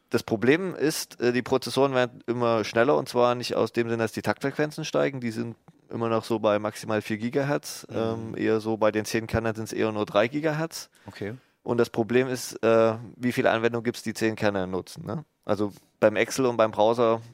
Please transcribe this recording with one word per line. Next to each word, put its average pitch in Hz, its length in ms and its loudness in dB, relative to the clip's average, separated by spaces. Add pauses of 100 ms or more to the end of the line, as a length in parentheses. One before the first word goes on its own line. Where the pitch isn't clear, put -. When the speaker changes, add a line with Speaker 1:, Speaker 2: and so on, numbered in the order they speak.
(100)
Speaker 1:
das 117 140 0
Problem 139 500 2
ist, - 460 -4
äh, 120 120 2
die 123 100 0
Prozessoren 131 520 0
werden 123 320 0
immer 117 380 2
schneller, 131 320 4
und 139 120 -2
zwar 123 280 4
nicht 120 180 -6
aus 110 180 0
dem 117 160 0
Sinne, 117 140 0
dass 107 80 0
die 101 120 -8
Taktfrequenzen 151 600 -2
steigen, 147 360 -2
die 117 100 -4
sind 117 240 -8 (360)
immer 113 180 -4
noch 113 160 0
so 110 160 0
bei 104 180 4
maximal 107 440 -2
vier 110 160 -4
Gigahertz, 139 680 -4
Speaker 2:
Mhm. 113 80 -8
Speaker 1:
ähm, 113 400 -4
eher 110 220 0
so 110 180 -2
bei 107 140 2
den 107 140 -2
zehn 113 240 -2
Kernen 113 260 -2
sind's 110 180 -8
eher 110 200 -2
nur 107 140 -2
drei 110 200 2
Gigahertz. 151 640 -6 (160)
Speaker 2:
Okay. 104 280 -10 (280)
Speaker 1:
Und 120 160 -2
das 117 100 4
Problem 120 380 2
ist, - 380 -8
äh, 113 300 6 (200)
wie 123 160 -2
viele 113 220 2
Anwendungen 117 320 0
gibt's, - 180 -4
die 113 120 -6
zehn 110 200 0
Kerne 101 320 0
nutzen, 92 400 -8
ne? 147 180 -8 (200)
Also 104 280 0 (280)
beim 107 160 6
Excel 117 300 0
und 120 100 2
beim 110 160 4
Browser 113 480 2 (140)